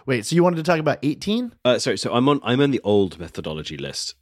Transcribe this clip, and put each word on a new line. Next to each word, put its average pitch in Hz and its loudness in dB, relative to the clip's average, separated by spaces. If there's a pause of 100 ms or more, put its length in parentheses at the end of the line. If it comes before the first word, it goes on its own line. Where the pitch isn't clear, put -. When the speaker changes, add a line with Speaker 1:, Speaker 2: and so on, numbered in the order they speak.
Speaker 1:
Wait, 120 -2
so 160 -2
you 175 6
wanted 175 4
to 160 -4
talk 165 2
about 151 0
eighteen? 214 -4 (100)
Speaker 2:
Uh, 123 4
sorry, 107 -2
so - -4
I'm 123 4
on, 143 2
I'm 123 2
on 143 4
the 117 0
old 101 2
methodology 78 -10
list. - -10